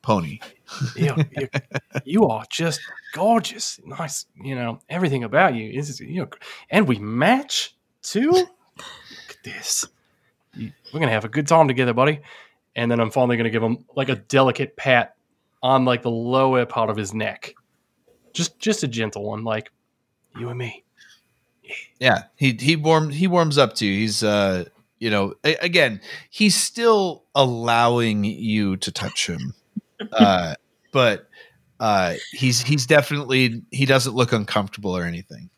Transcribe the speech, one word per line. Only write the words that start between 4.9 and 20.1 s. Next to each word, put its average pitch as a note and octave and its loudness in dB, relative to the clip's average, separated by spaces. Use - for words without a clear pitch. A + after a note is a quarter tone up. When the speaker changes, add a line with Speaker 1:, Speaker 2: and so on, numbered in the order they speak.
Speaker 2:
about C#3+ 2
you A2 -8
is, C#3+ -8
you E3+ -8
know, - -6
and F#3 2
we B2 2
match C#3+ 0
too. C4 0
Look F4+ 4
at - -20
this. - -6
You, - -10
we're D3+ -4
gonna C#3 2
have A2 0
a A2 -8
good D3 -2
time D#3+ 6
together, B2 0
buddy. C#3+ 2
And A#2 -2
then A#2 2
I'm A2 2
finally B2 2
gonna A2+ 0
give A2+ 0
him, A#2 -2
like, C3+ -2
a B2+ 0
delicate C3 0
pat B2 0
on, B2+ 4
like, B2 0
the A#2+ -4
lower B2 2
part G2+ -2
of G#2+ -2
his G2+ -6
neck. G2+ -8
Just, - -6
just A3 -2
a D3 -2
gentle A2 -6
one, G#2+ -8
like, A2 -4